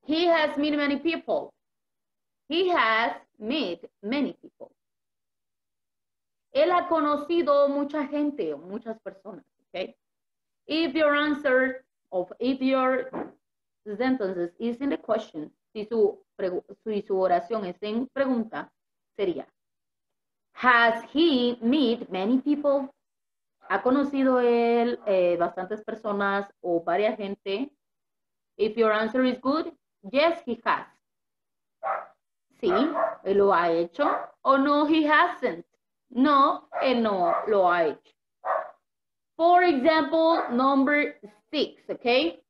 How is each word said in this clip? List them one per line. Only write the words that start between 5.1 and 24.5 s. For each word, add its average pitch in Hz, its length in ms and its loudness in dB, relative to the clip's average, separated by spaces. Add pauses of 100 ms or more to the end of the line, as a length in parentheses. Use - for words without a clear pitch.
Él 320 180 4
ha 349 160 0
conocido 294 800 2
mucha 285 400 -4
gente 294 460 -4
o 139 60 -8
muchas 220 420 -12
personas, 190 440 -18 (220)
¿ok? 190 260 -10 (760)
If 311 260 -2
your 294 220 2
answer 269 720 0 (260)
of, 180 280 -4
if 262 220 -2
your 262 480 0 (880)
sentences 190 600 -2
is 233 220 -6
in 277 100 -4
the 311 80 -2
question, - 540 -6 (220)
si 214 120 -8
su 214 380 0 (140)
pregu-, 185 260 -4 (200)
si 208 180 -4
su 190 180 -2
oración 185 460 0
es 180 160 -8
en 220 260 -4
pregunta, 240 640 -4 (460)
sería, 180 280 -4 (1080)
has 233 500 4 (100)
he 254 480 2
met 233 480 0
many 202 300 0
people? 285 500 0 (800)
¿Ha 190 140 -2
conocido 269 560 2
él, 240 680 2